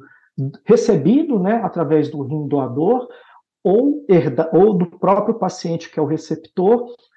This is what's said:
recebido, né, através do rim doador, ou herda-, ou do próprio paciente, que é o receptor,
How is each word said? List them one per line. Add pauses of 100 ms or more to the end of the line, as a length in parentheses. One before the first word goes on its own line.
(640)
recebido,
né,
através
do
rim
doador, (560)
ou
herda-,
ou
do
próprio
paciente,
que
é
o
receptor, (320)